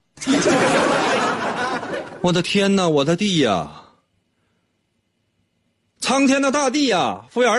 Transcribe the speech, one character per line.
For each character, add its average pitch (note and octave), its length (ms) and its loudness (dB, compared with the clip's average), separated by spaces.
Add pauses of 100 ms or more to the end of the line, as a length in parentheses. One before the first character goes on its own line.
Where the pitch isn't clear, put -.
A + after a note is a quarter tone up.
(200)
<laughs> - 60 -12 (1900)
我 F3 120 0
的 F3 100 2
天 G3 340 2
哪， F#3 100 2
我 D3 180 2
的 E3+ 120 2
地 F#3+ 220 -2
呀！ F#2+ 320 0 (2250)
苍 C4+ 260 0
天 C4+ 160 2
的 C#4 80 0
大 C#4+ 180 0
地 C#4 200 0
呀！ A#2+ 420 -2
服 - 100 -2
务 B3 40 4
员 A3+ 140 2